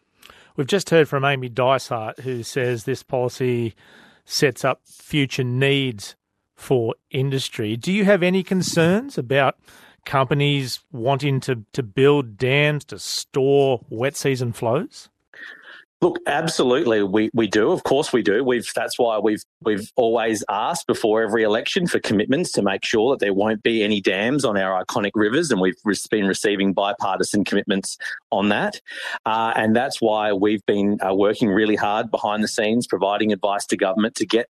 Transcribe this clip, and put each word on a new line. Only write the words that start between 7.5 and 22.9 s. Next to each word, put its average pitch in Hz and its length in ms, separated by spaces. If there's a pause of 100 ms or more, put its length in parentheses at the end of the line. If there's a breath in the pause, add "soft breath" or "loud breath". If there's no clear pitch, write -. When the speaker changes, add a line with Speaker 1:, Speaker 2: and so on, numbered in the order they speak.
Speaker 1:
Do 175 120
you 202 140
have 196 180
any 180 200
concerns 185 760
about 135 400 (480 loud breath)
companies 139 760 (120)
wanting 135 480
to, 117 320
to 139 100
build 131 540
dams 143 500
to 101 120
store 135 880
wet 127 280
season 127 360
flows? 131 560 (920 loud breath)
Speaker 2:
Look, 175 280
absolutely, 143 720
we, 107 320
we 110 140
do. 107 240
Of 180 100
course 135 300
we 117 100
do. 104 220
We've, 123 320
that's 117 240
why 113 180
we've, 107 240 (200)
we've 107 340
always 113 520
asked 123 380
before 113 380
every 110 180
election 123 460
for 110 100
commitments 123 540
to 110 100
make 98 220
sure 113 260